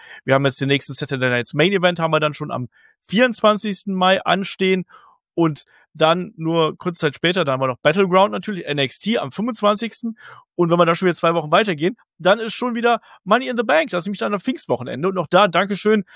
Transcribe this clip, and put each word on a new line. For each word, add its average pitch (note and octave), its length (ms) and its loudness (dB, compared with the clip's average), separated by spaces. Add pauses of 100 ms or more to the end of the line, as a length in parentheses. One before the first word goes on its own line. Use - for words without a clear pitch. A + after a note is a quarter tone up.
(240)
wir C3 100 2
haben C#3 100 4
jetzt C3+ 160 -2
den C3+ 60 -2
nächsten C#3 260 -2
Saturday C3 380 -2
Night's A#2+ 240 -4
Main D#3 160 2
Event, F3+ 300 0
haben E3 120 -2
wir D#3 60 4
dann D3+ 160 -2
schon D3 160 -10
am B2 160 -6 (400)
vierundzwanzigsten G#3+ 880 0
Mai F#3 300 2
anstehen. F#3 600 0 (480)
Und D#3+ 300 0 (300)
dann E3 420 0
nur D#3+ 400 0
kurze F3 240 -6
Zeit D3 160 -2
später, F3+ 280 0
da C#3 80 0
haben C3 100 -2
wir C3 40 2
noch B2+ 120 -2
Battleground F#3+ 540 2
natürlich, G3 340 -8
N D3 120 -4
X C3+ 200 -2
T A3 200 -2
am C3 140 -6
fünfundzwanzigsten. A3 880 -4 (360)
Und F3 160 2
wenn E3+ 80 4
wir F3 60 6
da E3 100 4
schon F#3+ 120 0
wieder E3+ 100 2
zwei E3+ 180 2
Wochen D#3+ 160 -4
weitergehen, F#3 460 2 (220)
dann F#3 200 4
ist A3+ 140 -6
schon B3 220 -4
wieder A#3 260 0 (240)
Money B3 240 0
in B3 80 -4
the A#3+ 60 0
Bank. C#4 280 0
Das F3 120 -4
ist D#3+ 40 -8
nämlich G3+ 120 -6
dann G#3+ 160 -4
am F#3+ 60 -4
Pfingstwochenende. B2+ 680 -4
Und F#3+ 100 -4
auch E3 100 -4
da G3 200 4
Dankeschön, G3 560 0 (120)